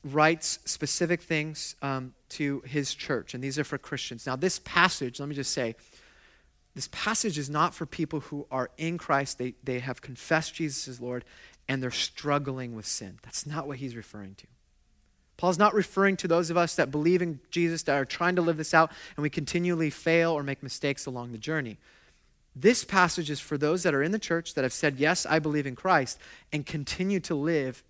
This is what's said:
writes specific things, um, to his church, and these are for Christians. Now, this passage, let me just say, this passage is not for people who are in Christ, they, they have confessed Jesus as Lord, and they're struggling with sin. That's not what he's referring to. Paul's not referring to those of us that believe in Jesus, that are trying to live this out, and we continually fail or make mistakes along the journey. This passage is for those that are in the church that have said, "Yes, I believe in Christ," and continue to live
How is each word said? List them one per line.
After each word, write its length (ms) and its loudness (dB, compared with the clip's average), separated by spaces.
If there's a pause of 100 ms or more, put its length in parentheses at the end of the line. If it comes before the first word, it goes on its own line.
writes 600 2
specific 560 0
things, 640 -4
um, 320 -4 (140)
to 320 -2
his 340 -2
church, 400 -4
and 80 -6
these 160 -4
are 60 0
for 140 -6
Christians. 480 -8
Now, 100 -2
this 240 0
passage, 580 0
let 100 -6
me 60 -8
just 180 -4
say, 220 -2 (1000)
this 160 -8
passage 440 0
is 140 -6
not 240 2
for 120 -6
people 340 -4
who 280 -10
are 300 -2
in 200 -4
Christ, 400 0
they, 160 -4 (100)
they 160 -2
have 200 -6
confessed 540 -2
Jesus 320 -4
as 140 -14
Lord, 240 -6 (440)
and 140 0
they're 80 -2
struggling 880 -2
with 100 -10
sin. 360 -6
That's 220 -6
not 220 -6
what 120 -8
he's 180 -8
referring 400 -14
to. 100 -20 (920)
Paul's 220 2
not 160 8
referring 440 2
to 100 -4
those 220 4
of 60 2
us 200 2
that 140 2
believe 300 4
in 200 -2 (100)
Jesus, 340 0
that 120 4
are 80 2
trying 320 0
to 60 4
live 140 2
this 180 -2
out, 160 8 (260)
and 60 -2
we 80 0
continually 600 0
fail 420 2
or 100 0
make 200 -6
mistakes 440 -4
along 260 -8
the 60 -10
journey. 400 -4 (760)
This 300 4
passage 440 2
is 100 -4
for 200 -4
those 240 2
that 100 4
are 100 2
in 100 0
the 60 0
church 360 -4
that 100 0
have 80 0
said, 240 0
"Yes, 300 2
I 120 4
believe 280 0
in 100 -6
Christ," 420 2 (340)
and 120 -4
continue 560 -2
to 140 -4
live 560 0